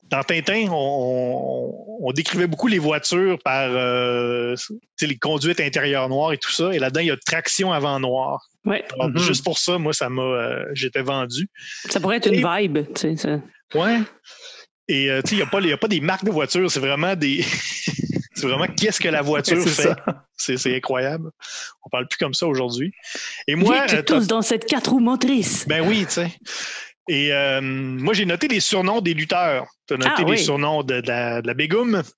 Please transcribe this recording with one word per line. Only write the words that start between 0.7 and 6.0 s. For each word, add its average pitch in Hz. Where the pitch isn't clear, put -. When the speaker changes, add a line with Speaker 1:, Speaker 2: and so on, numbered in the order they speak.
Speaker 1:
on, 170
on, 131
on 127
décrivait 160
beaucoup 175
les 208
voitures 165
par, 135
euh, 123
tu -
sais, 156
les 143
conduites 156
intérieures 139